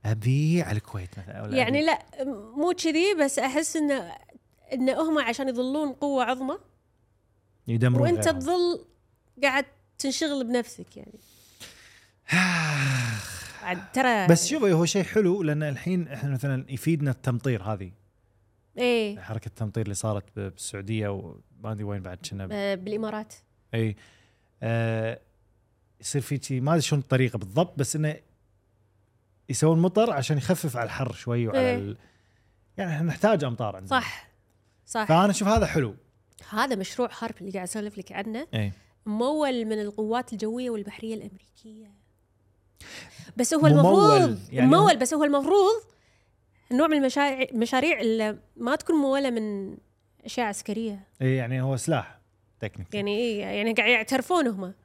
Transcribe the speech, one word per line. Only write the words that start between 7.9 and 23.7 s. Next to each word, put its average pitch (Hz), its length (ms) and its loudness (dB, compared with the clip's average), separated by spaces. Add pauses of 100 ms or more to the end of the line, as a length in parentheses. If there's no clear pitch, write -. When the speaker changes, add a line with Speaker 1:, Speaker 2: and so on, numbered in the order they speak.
Speaker 2:
وأنت 339 260 2
Speaker 1:
غيرهم. 302 120 0
Speaker 2:
تظل 349 460 0 (580)
قاعد 277 220 2 (340)
تنشغل 277 440 -2
بنفسك، 233 540 -6
يعني. - 220 -20 (1120)
Speaker 1:
<sighs> 143 1300 -2
Speaker 2:
عاد 180 280 -8
ترى 240 360 2
Speaker 1:
بس 165 200 6
شوفي، 233 260 2
هو 165 120 4
شيء 180 180 0
حلو، 196 400 2
لأن 151 200 0
الحين 165 440 -2
إحنا 135 220 -6
مثلًا 131 400 -4
يفيدنا 143 420 0
التمطير 120 520 -2
هذه. 98 280 -6 (840)
Speaker 2:
إيه. 226 420 0
Speaker 1:
حركة 107 280 -8
التمطير 110 360 -4
اللي 101 120 -4
صارت 104 280 -2 (120)
ب-، 107 40 -10
بالسعودية 101 680 -6
وما 98 640 -10
أدري 104 120 -6
وين 101 180 -6
بعد 90 160 -12 (120)
كنا 101 180 -8
ب- - 40 -10
Speaker 2:
آه، 101 240 -4
بالإمارات. 214 580 -8 (400)